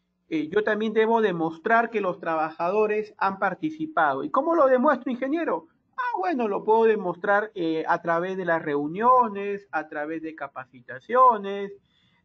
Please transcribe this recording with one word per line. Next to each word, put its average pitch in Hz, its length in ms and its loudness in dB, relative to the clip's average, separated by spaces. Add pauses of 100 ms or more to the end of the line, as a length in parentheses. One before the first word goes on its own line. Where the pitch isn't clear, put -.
(300)
eh, 151 180 -2
yo 208 160 0
también 214 300 0
debo 220 260 4
demostrar 208 680 0
que 220 100 -2
los 185 200 -2
trabajadores 185 960 -2
han 190 200 -2
participado. 156 840 -2
¿Y 151 60 -8
cómo 320 240 0
lo 294 120 6
demuestro, 262 440 2
ingeniero? 262 580 -4 (260)
Ah, 480 240 -4
bueno, 302 300 -2
lo 196 160 -4
puedo 226 200 4
demostrar, 202 680 0
eh, 160 320 -4
a 175 140 0
través 175 380 -2
de 180 80 -6
las 165 160 0
reuniones, 202 1080 0
a 156 180 -6
través 156 340 -8
de 160 120 -10
capacitaciones, 196 1400 0 (520)